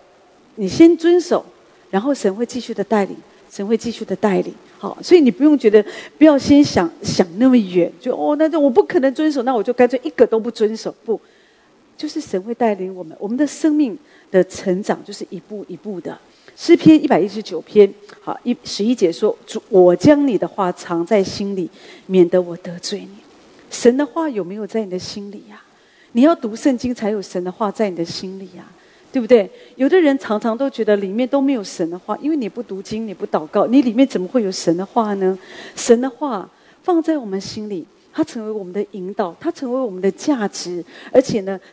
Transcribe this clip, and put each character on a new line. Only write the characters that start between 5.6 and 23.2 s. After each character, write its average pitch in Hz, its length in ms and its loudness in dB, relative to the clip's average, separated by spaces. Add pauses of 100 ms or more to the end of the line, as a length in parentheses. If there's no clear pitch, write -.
得， 202 160 6 (360)
不 294 40 8
要 302 140 8
先 285 260 6
想， 185 240 0 (140)
想 180 240 0 (140)
那 262 100 6
么 254 80 6
远， 180 420 2
就 254 160 -6
，“哦， 294 200 0
那， 311 140 2
那 320 100 0
我 285 100 4
不 277 140 4
可 302 160 0
能 262 120 2
遵 311 200 -2
守， 277 100 -4
那 254 140 -2
我 202 80 0
就 247 100 -2
干 247 160 4
脆 254 140 -2
一 320 80 -6
个 220 160 4
都 226 120 0
不 220 120 -6
遵 220 260 -2
守。” - 160 -10 (100)
不， 214 160 -4 (800)
就 302 100 -10
是 302 140 -8
神 196 220 -6
会 233 100 -8
带 220 220 0
领 185 200 -8
我 180 60 -14
们， 160 180 -16
我 208 80 -8
们 233 80 -4
的 285 120 0
生 311 260 -2
命 262 240 0 (320)
的 185 140 4
成 190 400 -4
长 - 200 -4
就 202 80 -18
是 202 200 -12
一 185 80 -12
步 202 280 -14
一 180 80 -12
步 190 240 -12
的。 151 160 -12 (400)
诗 330 220 2
篇 311 260 6
一 302 40 -2
百 208 120 4
一 196 80 0
十 202 140 -8
九 170 180 -10
篇， 202 320 4 (300)
好， - 220 -8
一， 240 200 -2
十 - 220 -6
一 247 80 0
节 185 180 2
说 208 240 -2 (120)
：“主， 330 120 -10 (100)
我 180 260 6
将 285 320 4
你 208 100 0
的 165 100 -2
话 180 240 -2
藏 170 320 -6
在 196 200 2
心 196 320 -6
里， 185 120 -4 (380)
免 185 240 4
得 185 100 2
我 175 180 -4
得 175 200 -14
罪 190 220 -10
你。” 190 180 -18 (540)